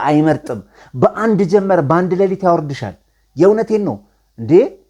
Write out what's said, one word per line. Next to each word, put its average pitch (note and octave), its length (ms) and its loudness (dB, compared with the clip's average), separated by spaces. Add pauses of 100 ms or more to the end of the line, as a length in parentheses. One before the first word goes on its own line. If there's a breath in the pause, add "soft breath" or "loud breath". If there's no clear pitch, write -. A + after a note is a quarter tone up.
አይመርጥም። D3 560 0 (340 soft breath)
በአንድ G#3 520 0
ጀመር F#3+ 360 2
በአንድ E3 340 0
ሌሊት F#3 280 -2
ያወርድሻል። D3 500 -2 (420)
የእውነቴን G#3+ 480 2
ነው B2 120 -4 (420)
እንዴ። A#2 140 -4 (380)